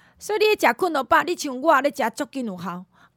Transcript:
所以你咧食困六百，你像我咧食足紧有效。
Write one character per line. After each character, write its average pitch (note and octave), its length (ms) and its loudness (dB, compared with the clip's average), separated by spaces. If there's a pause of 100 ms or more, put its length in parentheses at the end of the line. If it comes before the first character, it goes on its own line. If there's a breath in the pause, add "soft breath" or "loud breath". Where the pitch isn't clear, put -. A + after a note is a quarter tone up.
(160 soft breath)
所 - 200 -6
以 - 20 0
你 G#4 60 2
咧 G#4+ 120 4
食 - 180 4
困 F4+ 180 -2
六 C#4 100 -2
百， D4 220 4
你 E4+ 120 -4
像 C4 240 -8
我 D4 200 4
咧 C#4 120 0
食 A3+ 180 -2
足 C#4+ 200 -6
紧 B3+ 160 -8
有 F#3 100 -8
效。 F3+ 300 -10 (300 soft breath)